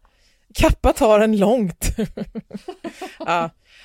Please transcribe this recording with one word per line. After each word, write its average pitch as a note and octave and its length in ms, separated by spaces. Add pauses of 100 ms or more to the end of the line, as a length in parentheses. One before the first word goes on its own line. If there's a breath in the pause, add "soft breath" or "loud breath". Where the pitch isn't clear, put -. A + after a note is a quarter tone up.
(240)
<laughs> - 300
kappa - 380
tar G#3+ 280
en A3 180
långt. G3+ 460
<laughs> - 1300
Ja, E3+ 320 (340 soft breath)